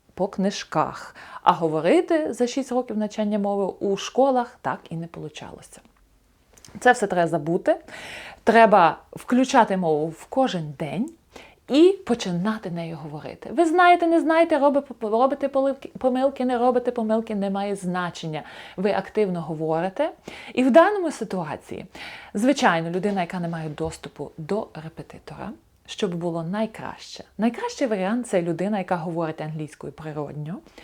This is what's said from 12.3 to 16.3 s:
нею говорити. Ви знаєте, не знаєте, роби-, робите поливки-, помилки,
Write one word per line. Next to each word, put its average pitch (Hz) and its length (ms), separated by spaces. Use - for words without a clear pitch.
нею 165 320
говорити. 151 500
Ви 330 140
знаєте, 349 400
не 330 140
знаєте, 320 380
роби-, 277 240
робите 262 480
поливки-, 269 500
помилки, 254 460